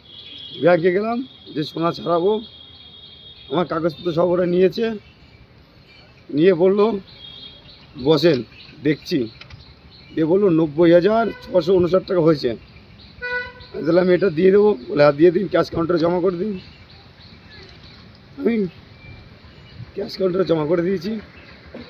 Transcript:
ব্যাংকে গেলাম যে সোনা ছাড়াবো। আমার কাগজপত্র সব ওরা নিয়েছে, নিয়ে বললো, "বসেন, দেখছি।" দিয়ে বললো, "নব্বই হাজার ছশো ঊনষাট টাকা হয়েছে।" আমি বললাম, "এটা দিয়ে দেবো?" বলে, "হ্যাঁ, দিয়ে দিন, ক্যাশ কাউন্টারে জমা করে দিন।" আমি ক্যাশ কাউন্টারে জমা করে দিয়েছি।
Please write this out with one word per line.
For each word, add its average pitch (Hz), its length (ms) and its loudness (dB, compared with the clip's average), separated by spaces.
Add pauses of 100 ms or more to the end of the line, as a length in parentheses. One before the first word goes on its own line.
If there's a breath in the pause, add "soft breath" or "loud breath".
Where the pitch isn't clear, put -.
(520)
ব্যাংকে 170 400 2
গেলাম 220 260 -2 (320)
যে 151 140 -8
সোনা 165 280 -4
ছাড়াবো। 170 400 -2 (1200)
আমার 156 180 0
কাগজপত্র 165 460 -4
সব 170 160 0
ওরা 180 160 0
নিয়েছে, 180 400 0 (1400)
নিয়ে 170 260 2
বললো, 190 300 2 (1080)
"বসেন, 147 440 2 (380)
দেখছি।" 147 420 -4 (920)
দিয়ে 156 160 -2
বললো, 196 240 2
"নব্বই 160 420 2
হাজার 208 320 4 (140)
ছশো 175 340 -2
ঊনষাট 180 320 2
টাকা 180 160 0
হয়েছে।" 147 280 2 (1200)
আমি 359 100 -8
বললাম, 175 260 2
"এটা 180 200 2
দিয়ে 180 220 2
দেবো?" 208 180 4 (140)
বলে, - 180 -2
"হ্যাঁ, 147 140 6
দিয়ে 165 160 6
দিন, 185 160 -2
ক্যাশ 165 220 0
কাউন্টারে 165 300 -2
জমা 170 220 0
করে 180 160 -2
দিন।" 202 160 -6 (1800)
আমি 233 160 -2 (1400)
ক্যাশ 208 180 -10
কাউন্টারে 190 320 -2
জমা 156 200 0
করে 170 180 0
দিয়েছি। 190 280 -4 (800)